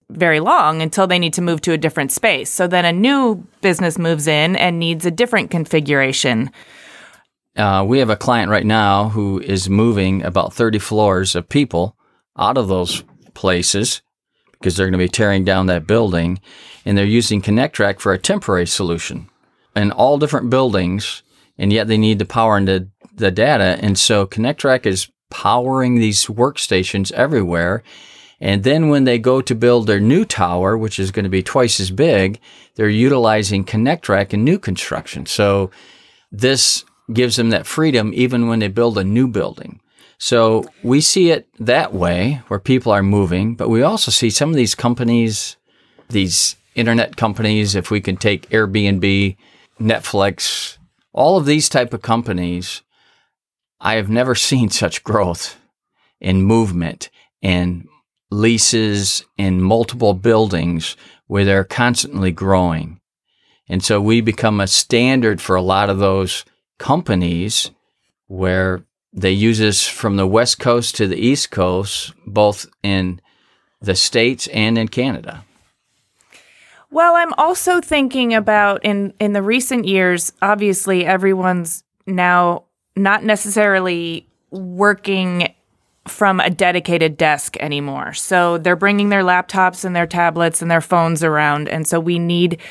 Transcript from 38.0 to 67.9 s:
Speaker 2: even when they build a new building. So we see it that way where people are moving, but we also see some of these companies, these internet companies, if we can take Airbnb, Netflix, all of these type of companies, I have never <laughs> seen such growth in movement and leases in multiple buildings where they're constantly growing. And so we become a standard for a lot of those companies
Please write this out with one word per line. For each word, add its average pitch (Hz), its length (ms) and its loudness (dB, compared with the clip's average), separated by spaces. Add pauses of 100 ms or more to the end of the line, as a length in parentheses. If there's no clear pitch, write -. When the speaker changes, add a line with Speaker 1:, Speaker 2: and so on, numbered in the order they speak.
Speaker 2:
even 123 340 0
when 113 120 0
they 107 80 0
build 110 300 0
a 98 80 0
new 120 240 2
building. - 500 -8 (420)
So 113 440 2 (180)
we 127 160 2
see 170 320 4
it - 160 -2 (120)
that 120 340 0
way 92 560 -2
where 104 100 -4
people 127 320 2
are 101 100 4
moving, 98 540 2
but - 140 -4
we 113 140 4
also 185 280 0
see - 180 0
some 147 200 0
of 160 80 0
these 120 180 0
companies, 117 800 -2 (540)
these 95 480 -2 (180)
internet 117 400 0
companies, 107 580 0
if 95 160 -4
we 107 120 0
can 92 160 -4
take 101 320 -2
Airbnb, 98 880 0 (420)
Netflix, - 1000 -2 (360)
all 160 240 2
of 151 80 0
these 147 240 0
type 123 240 -2
of 107 80 -10
companies, 90 800 -4 (1000)
I 110 160 -2
have 101 140 -2
never 120 260 0
<laughs> - 140 -2
seen 120 200 2
such - 360 -4
growth 95 520 -2 (640)
in 95 240 2
movement 95 640 0 (320)
and 90 460 -2 (420)
leases 107 920 0 (140)
in 92 240 0
multiple 113 520 2
buildings 92 840 0 (300)
where 101 180 0
they're 98 180 2
constantly 98 680 0
growing. 87 640 0 (720)
And 92 120 -2
so 104 200 0
we 113 180 2
become 107 400 0
a 98 80 -2
standard 120 760 0
for 92 140 -2
a 92 60 2
lot 95 280 0
of 98 100 -2
those 95 440 0 (340)
companies 90 960 -2 (560)